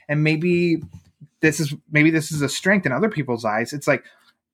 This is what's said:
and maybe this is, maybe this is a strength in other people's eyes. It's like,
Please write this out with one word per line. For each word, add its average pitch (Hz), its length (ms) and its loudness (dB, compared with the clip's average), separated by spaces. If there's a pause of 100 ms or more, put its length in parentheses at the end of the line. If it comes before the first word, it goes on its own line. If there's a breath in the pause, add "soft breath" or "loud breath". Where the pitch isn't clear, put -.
and 147 120 0
maybe 165 600 2 (580)
this 156 220 2
is, 147 120 -4 (160)
maybe 151 220 4
this 156 180 -2
is 151 120 -4
a 135 80 0
strength 190 360 0
in 139 60 0
other 165 180 0
people's 123 360 -4
eyes. 110 260 -2
It's 147 160 -6
like, 139 160 2 (500 soft breath)